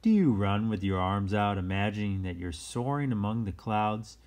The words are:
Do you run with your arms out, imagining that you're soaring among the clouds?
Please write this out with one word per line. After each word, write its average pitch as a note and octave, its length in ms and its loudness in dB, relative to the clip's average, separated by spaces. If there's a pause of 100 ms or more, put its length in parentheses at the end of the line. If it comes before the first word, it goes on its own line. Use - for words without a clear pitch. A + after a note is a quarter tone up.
Do A3 80 4
you F#3 220 6
run G2+ 360 2
with G2+ 140 -2
your F#2+ 160 0
arms F#2+ 340 0
out, G#2 240 2
imagining G2 680 -2
that F2+ 140 -6
you're F2 160 -6
soaring C3 600 -4
among G#2+ 320 -2
the G2 80 -4
clouds? G#2+ 760 -2